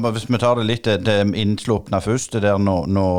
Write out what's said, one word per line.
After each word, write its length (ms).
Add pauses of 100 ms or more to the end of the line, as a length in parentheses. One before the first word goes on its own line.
(140)
hvis 160
vi 100
tar 180
det 80
litt, 200
det, 200
det 120 (200)
innslupne 640
først, 320
det 120
der 120
nå, 200 (120)
nå, 140 (140)